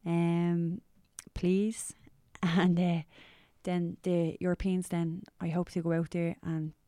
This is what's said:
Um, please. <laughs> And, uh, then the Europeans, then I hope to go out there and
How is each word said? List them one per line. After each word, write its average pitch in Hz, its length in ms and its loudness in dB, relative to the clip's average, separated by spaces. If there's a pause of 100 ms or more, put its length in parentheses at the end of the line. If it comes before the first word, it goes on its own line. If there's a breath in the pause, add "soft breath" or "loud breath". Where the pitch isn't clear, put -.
Um, 170 760 2 (520)
please. 196 640 0
<laughs> - 40 -20 (400)
And, 175 360 4
uh, 175 220 2 (640 loud breath)
then 175 400 -2
the 170 360 2
Europeans, 180 500 0
then 170 340 -2 (180)
I 170 80 -4
hope 170 220 -2
to 175 100 -2
go 165 100 0
out 165 200 0
there 170 320 -2
and 160 300 -4 (140)